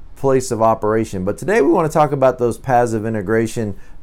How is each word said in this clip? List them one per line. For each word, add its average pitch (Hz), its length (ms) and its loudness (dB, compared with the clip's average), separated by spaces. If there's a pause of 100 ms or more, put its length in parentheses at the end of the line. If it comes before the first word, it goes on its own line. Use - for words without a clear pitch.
(140)
place 131 360 0
of 110 100 -2
operation. 110 640 0
But 104 140 -2
today 208 240 0
we 277 80 4
wanna 175 180 2
talk 151 240 2
about 131 260 2
those 120 200 0
paths 120 340 2
of 110 140 -4
integration 110 720 -2 (260)